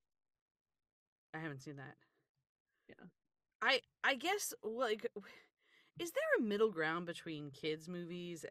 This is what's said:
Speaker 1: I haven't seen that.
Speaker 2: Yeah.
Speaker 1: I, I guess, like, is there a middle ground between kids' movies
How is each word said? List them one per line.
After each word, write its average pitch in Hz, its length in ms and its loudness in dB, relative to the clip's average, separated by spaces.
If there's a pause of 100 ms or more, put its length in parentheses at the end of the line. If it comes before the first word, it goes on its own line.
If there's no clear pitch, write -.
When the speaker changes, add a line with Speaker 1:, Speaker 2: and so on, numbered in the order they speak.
(1300)
Speaker 1:
I 156 40 -6
haven't 147 240 -6
seen 147 140 -10
that. 135 200 -14 (920)
Speaker 2:
Yeah. - 180 -18 (540)
Speaker 1:
I, 247 200 6 (240)
I 269 120 6
guess, 359 360 0 (100)
like, 220 440 0 (920)
is 339 140 -4
there 554 100 2 (160)
a 285 40 2
middle 214 280 4
ground 165 360 0
between 156 440 -6
kids' 156 380 -4
movies 175 640 -6